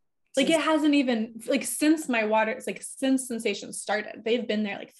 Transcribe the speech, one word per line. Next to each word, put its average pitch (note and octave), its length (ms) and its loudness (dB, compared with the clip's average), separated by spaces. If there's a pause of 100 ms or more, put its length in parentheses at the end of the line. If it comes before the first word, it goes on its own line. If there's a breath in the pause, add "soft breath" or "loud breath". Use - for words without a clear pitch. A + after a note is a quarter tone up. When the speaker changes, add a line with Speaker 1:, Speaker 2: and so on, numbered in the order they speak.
(340)
Speaker 1:
Like, C#4 140 4
it D#4+ 40 4
Speaker 2:
Since D4+ 120 2
Speaker 1:
hasn't D4+ 300 4
even, A#3+ 520 0
like, C4+ 180 0
since D#4 440 2
my A3+ 160 0
water, A3 280 2
it's, - 140 -10
like, F#3+ 160 -8
since C4+ 460 -2
sensation A3+ 460 -4
started, - 500 -6
they've A#3 240 0
been G#3+ 160 0
there, G3+ 140 -6
like, - 220 -14